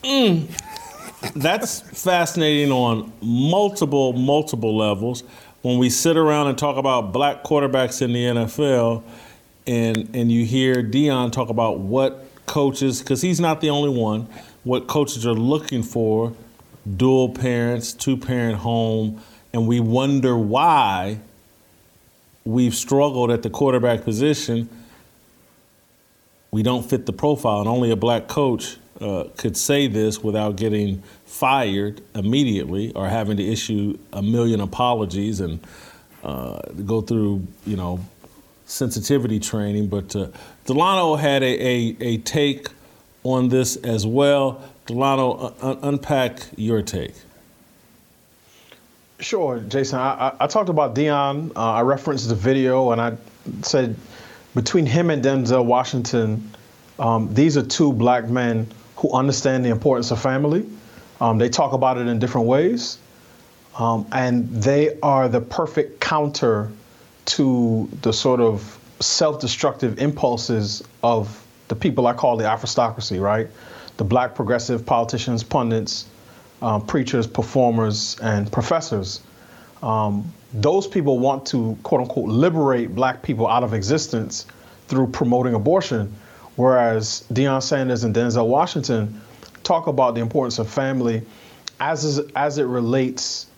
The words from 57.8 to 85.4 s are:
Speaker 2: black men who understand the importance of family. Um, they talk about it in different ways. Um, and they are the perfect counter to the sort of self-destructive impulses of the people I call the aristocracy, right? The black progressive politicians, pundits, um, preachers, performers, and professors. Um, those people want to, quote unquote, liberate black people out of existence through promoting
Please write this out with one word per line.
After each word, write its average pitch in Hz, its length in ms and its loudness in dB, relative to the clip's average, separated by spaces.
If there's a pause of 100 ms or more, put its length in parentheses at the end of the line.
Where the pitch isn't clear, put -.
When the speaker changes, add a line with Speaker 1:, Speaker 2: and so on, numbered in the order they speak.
Speaker 2:
black 117 380 2
men 117 380 0 (300)
who - 140 0
understand 131 540 2
the 120 40 2
importance 120 420 2
of 113 80 -2
family. 147 460 0 (560)
Um, 113 160 2
they 120 120 4
talk 131 240 0
about 127 240 2
it 123 100 -2
in 117 120 0
different 117 280 0
ways. 135 500 0 (800)
Um, 113 340 0
and 123 380 0
they 139 520 2
are 135 260 2
the 117 140 2
perfect 156 580 -4
counter 123 720 0 (540)
to 120 640 2 (120)
the 110 120 0
sort 127 260 2
of 110 400 0 (200)
self-destructive 135 1000 0
impulses 120 840 -2 (200)
of 110 420 0 (220)
the 110 80 -4
people 127 320 2
I 120 60 4
call 120 240 2
the 107 120 0
aristocracy, 110 720 -2
right? 107 280 0 (500)
The 113 60 -2
black 123 320 2
progressive 117 500 -2
politicians, 117 580 0
pundits, 113 600 -2 (560)
um, 110 240 -2
preachers, 127 420 0
performers, 113 920 0
and 107 300 0
professors. 113 680 -2 (640)
Um, 107 480 -2 (220)
those 165 340 2
people 143 320 2
want 135 280 0
to, 113 360 -2
quote 131 180 0
unquote, 120 280 -4
liberate 127 640 2
black 127 260 0
people 113 260 -2
out 120 160 2
of 110 100 -2
existence 113 720 -2 (420)
through 131 200 2
promoting 123 460 0